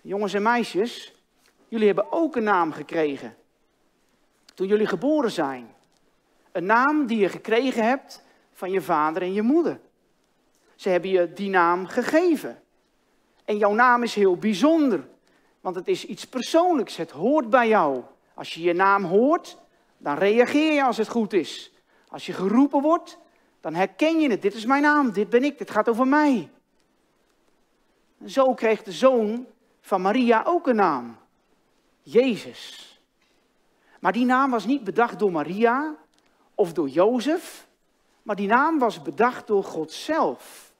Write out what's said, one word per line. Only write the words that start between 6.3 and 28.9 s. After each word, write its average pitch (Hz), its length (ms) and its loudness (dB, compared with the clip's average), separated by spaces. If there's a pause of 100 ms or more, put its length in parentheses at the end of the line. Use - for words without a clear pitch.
Een 175 140 -6
naam 269 400 2
die 226 120 -2
je 190 100 2
gekregen 226 560 -2
hebt 269 400 -4 (280)
van 185 180 -10
je 190 100 0
vader 160 420 -2
en 180 100 -4
je 208 100 -2
moeder. 247 380 0 (960)
Ze - 140 -6
hebben 180 220 0
je 175 220 2
die 196 180 -6
naam 180 360 2
gegeven. 247 760 0 (840)
En 214 120 -4
jouw 208 160 2
naam 240 300 4
is 233 120 -4
heel 190 220 4
bijzonder, 220 720 2 (520)
want 180 160 -6
het 185 120 -8
is 185 160 -2
iets - 220 -12
persoonlijks. 320 720 0
Het 165 140 -8
hoort 233 400 0
bij 240 180 4
jou. 151 340 2 (320)
Als - 200 -14
je 160 80 -12
je 175 100 2
naam 196 320 2
hoort, 240 520 0 (420)
dan 143 180 -6
reageer 240 560 2
je 285 120 2
als 240 120 0
het 220 120 -4
goed 226 240 -4
is. - 400 -4 (360)
Als - 180 -16
je 180 60 -10
geroepen 254 500 2
wordt, 330 360 0 (420)
dan 156 140 -10
herken 302 460 0
je 294 100 2
het. 175 120 -2
"Dit 196 120 -2
is 220 100 -12
mijn 269 180 2
naam, 294 300 2
dit 202 160 -2
ben 247 160 2
ik, 285 140 -4
dit 196 120 -12
gaat 214 180 0
over 233 180 0
mij." 269 440 2 (1700)
En 208 100 -18
zo 262 240 2
kreeg 220 280 0
de 196 100 -14